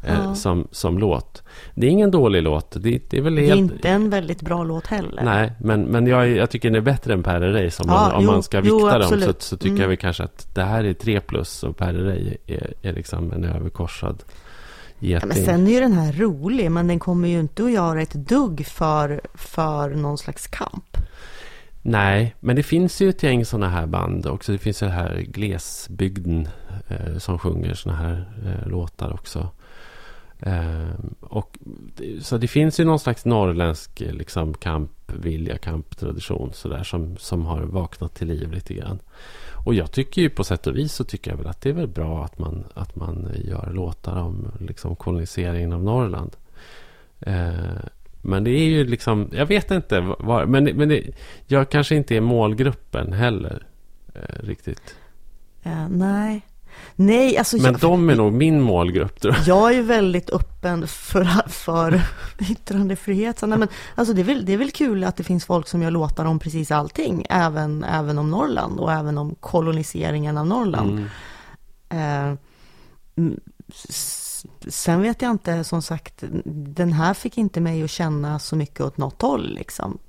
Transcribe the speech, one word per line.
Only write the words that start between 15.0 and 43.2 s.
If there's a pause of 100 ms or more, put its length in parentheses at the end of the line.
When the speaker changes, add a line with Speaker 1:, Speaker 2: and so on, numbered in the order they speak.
Speaker 2:
men
Speaker 1:
geting.
Speaker 2:
sen
är
ju
den
här
rolig,
men
den
kommer
ju
inte
att
göra
ett
dugg
för, (120)
för
någon
slags
kamp. (840)
Speaker 1:
Nej,
men
det
finns
ju
ett
gäng
såna
här
band
också.
Det
finns
ju
här
Glesbygden, (400)
eh,
som
sjunger
såna
här, (200)
eh,
låtar
också. (920)
Ehm,
och (380)
det,
så
det
finns
ju
någon
slags
norrländsk,
eh,
liksom,
kampvilja,
kamptradition
sådär,
som,
som
har
vaknat
till
liv
lite
grann. (680)
Och
jag
tycker
ju
på
sätt
och
vis
så
tycker
jag
väl
att
det
är
väl
bra
att
man, (100)
att
man (120)